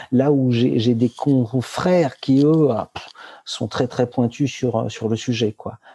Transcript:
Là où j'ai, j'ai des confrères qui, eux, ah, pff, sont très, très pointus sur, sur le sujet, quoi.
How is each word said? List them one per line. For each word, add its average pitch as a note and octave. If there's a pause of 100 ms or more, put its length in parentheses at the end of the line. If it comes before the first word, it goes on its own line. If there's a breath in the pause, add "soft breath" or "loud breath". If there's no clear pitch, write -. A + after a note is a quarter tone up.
(120)
Là C3+
où C3
j'ai, A#2+
j'ai A#2
des A#2+
confrères C3+
qui, C3+
eux, D#3
ah, A2
pff, - (380 loud breath)
sont -
très, B2
très B2
pointus B2
sur, A2+
sur -
le A2+
sujet, A2+
quoi. - (180 loud breath)